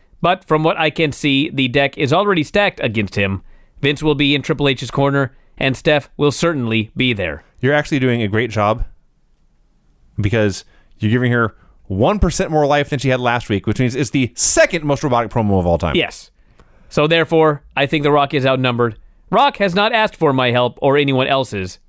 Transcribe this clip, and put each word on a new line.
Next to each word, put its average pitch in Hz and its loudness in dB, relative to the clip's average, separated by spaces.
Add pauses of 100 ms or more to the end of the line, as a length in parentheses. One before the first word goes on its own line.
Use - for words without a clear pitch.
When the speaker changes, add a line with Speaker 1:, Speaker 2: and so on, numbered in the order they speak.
(220)
Speaker 1:
But 180 0
from 156 0
what 160 0
I 160 0
can 156 0
see, 139 0
the 135 -2
deck 139 0
is 135 0
already 185 0
stacked 202 -2
against 107 -4
him. 98 -2 (380)
Vince 139 -2
will 151 0
be 139 0
in 139 -2
Triple 143 -2
H's 127 -4
corner, 139 0 (220)
and 135 -2
Steph 151 0
will 147 2
certainly 117 -2
be 127 0
there." 87 -6 (180)
Speaker 2:
You're 135 2
actually 147 0
doing 123 0
a 107 -2
great 110 -2
job 107 0 (1400)
because 104 0 (340)
you're 107 0
giving 123 2
her 117 0 (300)
one 131 0
percent 185 0
more 151 2
life 143 0
than 143 -4
she 135 -2
had 127 0
last 120 -2
week, 101 -2
which 107 -2
means 123 0
it's 143 -2
the 131 0
second 190 0
most 143 0
robotic 120 0
promo 104 2
of 87 0
all 85 2
time. 80 -2
Speaker 1:
Yes. - -6 (580)
So 151 0
therefore, 160 2 (140)
I 139 0
think 147 -2
The 143 2
Rock 143 2
is 131 0
outnumbered. 123 0 (320)
Rock 262 2
has 196 0
not 208 0
asked 220 0
for 151 2
my 127 2
help 123 0
or 139 4
anyone 135 2
else's. 110 -4 (100)